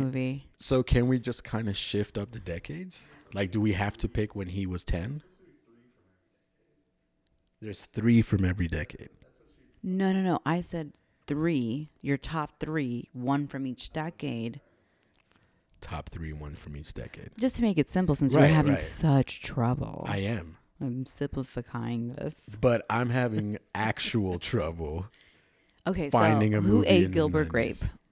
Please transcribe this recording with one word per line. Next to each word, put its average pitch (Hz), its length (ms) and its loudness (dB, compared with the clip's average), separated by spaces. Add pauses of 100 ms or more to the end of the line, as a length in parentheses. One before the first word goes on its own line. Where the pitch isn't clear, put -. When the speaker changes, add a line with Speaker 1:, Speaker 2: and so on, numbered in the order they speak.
Speaker 1:
movie. 131 420 -4 (120)
Speaker 2:
so 131 240 4
can 123 260 4
we 131 100 4
just 120 260 -4
kinda 110 280 -2
shift - 460 -2
up 101 140 -6
the 110 80 -10
decades? 156 680 -10 (240)
Like, 98 180 -2
do 104 100 0
we 107 120 4
have 101 260 0
to 110 100 -2
pick - 260 -4
when 98 140 -6
he 95 180 -4
was 90 180 -6
ten? 117 380 -4 (2500)
There's 107 260 -12
three 113 360 6
from 98 220 2
every 90 240 2
decade. - 400 -6 (760)
Speaker 1:
No, 190 300 0
no, 190 80 2
no. 185 240 0
I 170 160 0
said 160 320 -8 (340)
three. 147 640 -2 (120)
Your 139 160 0
top 156 420 -6
three, 143 520 -4
one 139 340 0
from 135 200 -8
each - 260 -8
decade. 135 680 -6 (1200)
Speaker 2:
Top - 300 -10
three, 80 220 -8
one 73 220 -10
from 73 220 -14
each 73 160 -12
decade. - 380 -12 (100)
Speaker 1:
Just 254 160 0
to 233 60 0
make 202 160 4
it 143 100 4
simple, 180 260 2
since 131 200 2
you 151 60 8
were - 40 10
Speaker 2:
Right, 156 80 8
Speaker 1:
having 147 200 6
Speaker 2:
right. 123 80 2
Speaker 1:
such - 600 2
trouble. 120 680 -2
Speaker 2:
I 101 120 -2
am. 98 400 -4 (240)
Speaker 1:
I'm 127 240 -4
simplifying 120 1080 -6
this. - 360 -10 (100)
Speaker 2:
But 120 300 4
I'm 120 180 2
having 107 480 0 (100)
<laughs> - 80 -20
actual 101 640 0
trouble 82 680 -4 (800)
Speaker 1:
Okay, 175 240 -2
Speaker 2:
finding 107 420 6
Speaker 1:
so 107 60 4
Speaker 2:
a - 20 4
Speaker 1:
who 98 80 4 (100)
Speaker 2:
movie - 100 4
Speaker 1:
ate 185 160 8
Speaker 2:
in - 60 0
the 180 40 -6
Speaker 1:
Gilbert 156 340 2
Grape? 139 200 0
Speaker 2:
nineties. - 220 -4 (220)